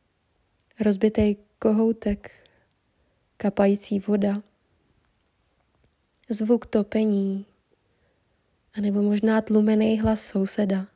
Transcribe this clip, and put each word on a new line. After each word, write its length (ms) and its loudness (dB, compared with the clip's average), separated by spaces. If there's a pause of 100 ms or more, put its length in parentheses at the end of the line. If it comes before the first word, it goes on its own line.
(800)
rozbitej 560 2 (220)
kohoutek, 720 -2 (1080)
kapající 640 0
voda, 420 -2 (1900)
zvuk 380 0
topení, 800 -2 (1300)
anebo 280 -2
možná 380 2
tlumený 600 2
hlas 260 0
souseda. 680 -2